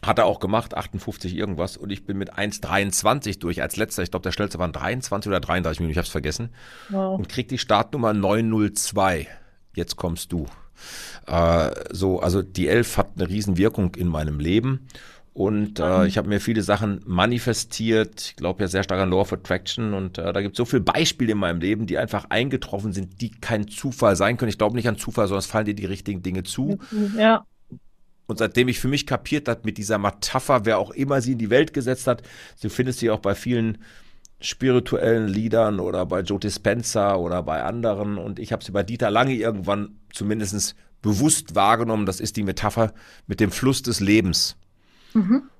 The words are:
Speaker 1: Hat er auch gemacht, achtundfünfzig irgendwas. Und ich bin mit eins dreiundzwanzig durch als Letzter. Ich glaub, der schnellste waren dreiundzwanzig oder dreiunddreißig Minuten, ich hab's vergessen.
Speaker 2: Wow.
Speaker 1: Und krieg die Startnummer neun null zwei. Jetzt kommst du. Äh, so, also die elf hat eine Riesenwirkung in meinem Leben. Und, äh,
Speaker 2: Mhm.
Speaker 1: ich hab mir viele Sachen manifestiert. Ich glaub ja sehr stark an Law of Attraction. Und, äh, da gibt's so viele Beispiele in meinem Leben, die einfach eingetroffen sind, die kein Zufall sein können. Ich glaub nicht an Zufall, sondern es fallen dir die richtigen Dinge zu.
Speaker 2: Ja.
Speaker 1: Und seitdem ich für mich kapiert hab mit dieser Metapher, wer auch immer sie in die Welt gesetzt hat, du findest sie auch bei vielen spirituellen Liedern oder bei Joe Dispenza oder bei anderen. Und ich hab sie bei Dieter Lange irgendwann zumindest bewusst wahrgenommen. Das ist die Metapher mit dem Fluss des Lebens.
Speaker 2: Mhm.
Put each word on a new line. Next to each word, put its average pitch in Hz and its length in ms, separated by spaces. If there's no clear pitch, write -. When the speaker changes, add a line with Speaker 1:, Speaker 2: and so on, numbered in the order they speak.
Speaker 1:
Hat - 180
er 110 60
auch 101 140
gemacht, 107 340
achtundfünfzig - 600
irgendwas. 92 400
Und - 140
ich 101 160
bin 98 120
mit 98 200
eins 101 240
dreiundzwanzig 101 760
durch 85 220
als - 140
Letzter. 98 280
Ich 85 80
glaub, 92 120
der 92 80
schnellste 104 260
waren 87 140
dreiundzwanzig 104 560
oder 95 140
dreiunddreißig 85 400
Minuten, 82 100
ich 76 60
hab's 85 100
vergessen. 78 440
Speaker 2:
Wow. 190 320
Speaker 1:
Und 208 80
krieg 123 220
die 127 80
Startnummer 113 560
neun 104 340
null 107 240
zwei. 95 560
Jetzt - 220
kommst 85 340
du. 82 140
Äh, 85 440
so, 92 300
also 92 200
die 85 280
elf 117 260
hat - 220
eine 92 100
Riesenwirkung 98 680
in 90 120
meinem 76 320
Leben. 117 480
Und, 104 460
äh, 92 200
Speaker 2:
Mhm. 101 80
Speaker 1:
ich 95 100
hab 82 100
mir 104 140
viele 110 200
Sachen 101 440
manifestiert. 110 1160
Ich - 140
glaub 90 240
ja 98 80
sehr 95 160
stark 92 160
an 95 120
Law 92 100
of 101 100
Attraction. 101 640
Und, 95 240
äh, 90 160
da 98 80
gibt's 101 160
so 123 80
viele 120 160
Beispiele 123 500
in 104 60
meinem 85 240
Leben, 107 260
die 80 100
einfach 107 320
eingetroffen 110 640
sind, 92 300
die 117 100
kein 107 380
Zufall 117 480
sein 104 180
können. 117 140
Ich 101 80
glaub 107 160
nicht 117 160
an 104 80
Zufall, - 300
sondern 95 120
es 92 60
fallen 107 220
dir 104 60
die 101 120
richtigen 95 360
Dinge 92 220
zu. 147 360
Speaker 2:
Ja. 220 300
Speaker 1:
Und 110 120
seitdem 120 280
ich 123 140
für 131 80
mich 139 180
kapiert 143 400
hab 117 160
mit 107 140
dieser 104 220
Metapher, 107 680
wer 107 140
auch 101 120
immer 139 300
sie 123 120
in 120 40
die 113 120
Welt 127 240
gesetzt 127 340
hat, 123 160
du 110 60
findest 127 320
sie 117 100
auch 107 100
bei 101 140
vielen 113 440
spirituellen 117 880
Liedern 107 500
oder 92 260
bei 90 160
Joe 98 180
Dispenza 101 760
oder 87 260
bei 76 220
anderen. 104 540
Und 95 200
ich 107 140
hab - 140
sie - 80
bei 101 100
Dieter 110 280
Lange 127 240
irgendwann 104 600
zumindest 104 640
bewusst 104 540
wahrgenommen. 107 500
Das 92 140
ist - 160
die 107 80
Metapher 104 500
mit 101 120
dem 104 120
Fluss 131 300
des 113 200
Lebens. 101 560
Speaker 2:
Mhm. 226 360